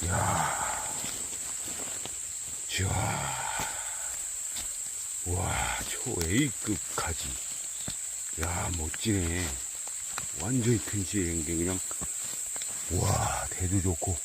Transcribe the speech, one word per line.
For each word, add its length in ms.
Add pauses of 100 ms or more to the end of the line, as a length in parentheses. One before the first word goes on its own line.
이야. 800 (1800)
자. 200 (2500)
와, 600
초 260 (120)
A급 520 (180)
가지. 340 (1120)
야, 360
멋지네. 720 (920)
완전히 380
펜시에 640
게 120
그냥. 240 (1120)
와, 600
대도 300
좋고. 440